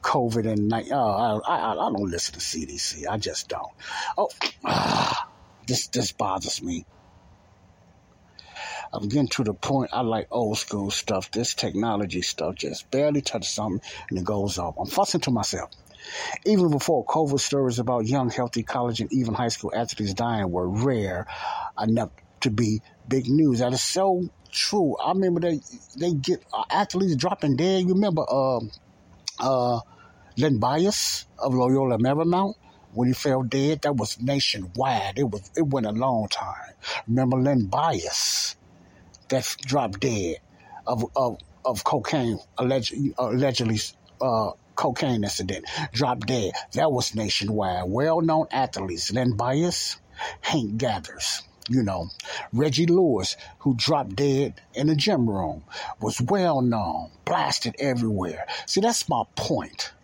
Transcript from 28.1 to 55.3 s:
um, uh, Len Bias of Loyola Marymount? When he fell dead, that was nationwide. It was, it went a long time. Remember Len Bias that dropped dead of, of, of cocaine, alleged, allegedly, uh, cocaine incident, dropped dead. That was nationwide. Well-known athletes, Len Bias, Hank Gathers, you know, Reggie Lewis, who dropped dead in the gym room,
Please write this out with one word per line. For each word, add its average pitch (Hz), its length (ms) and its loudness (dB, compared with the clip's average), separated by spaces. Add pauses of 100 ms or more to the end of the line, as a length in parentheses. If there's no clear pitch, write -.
um, 127 400 2 (680)
uh, 123 420 2 (560)
Len 135 200 4
Bias 151 680 0 (100)
of 131 160 0
Loyola 127 440 4
Marymount? 165 560 2 (400)
When 123 160 2
he 127 40 4
fell 131 300 2
dead, 139 380 0
that 147 160 0
was 107 240 -4
nationwide. 123 960 -2
It 135 100 2
was, 101 260 -8
it 165 120 2
went 135 180 2
a 104 60 -2
long 113 380 0
time. - 440 -8 (360)
Remember 127 280 4
Len 127 280 4
Bias - 880 0 (720)
that - 340 0
dropped 123 380 0
dead 104 380 0 (500)
of, 117 160 0 (100)
of, 127 260 0 (260)
of 123 180 -2
cocaine, 120 560 0 (180)
alleged, 127 380 0 (220)
allegedly, 120 640 2 (420)
uh, 110 300 2 (240)
cocaine 127 500 2
incident, 98 400 -4 (260)
dropped 123 340 0
dead. 113 280 0 (180)
That 156 180 2
was 127 240 -2
nationwide. 101 720 -2
Well-known 160 640 2
athletes, 95 640 -2
Len 123 220 2
Bias, 135 640 0 (420)
Hank 110 380 0
Gathers, - 680 -4 (240)
you 123 160 2
know, 92 240 -2 (460)
Reggie 147 320 2
Lewis, 165 500 4 (240)
who 135 160 2
dropped 120 400 0
dead 139 460 2 (120)
in 139 140 0
the 160 80 4
gym 143 340 4
room, 82 340 -4 (360)